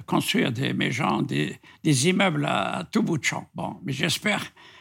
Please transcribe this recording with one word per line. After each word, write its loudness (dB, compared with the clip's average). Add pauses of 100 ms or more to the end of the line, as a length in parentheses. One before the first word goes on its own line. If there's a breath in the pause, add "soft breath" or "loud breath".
construire 2
des -2
maisons, 0
des, -2 (240 loud breath)
des 4
immeubles 2
à, 0
à -4
tout 0
bout 0
de -4
champ. -4
Bon, -6 (120)
mais -4
j'espère 0 (380 loud breath)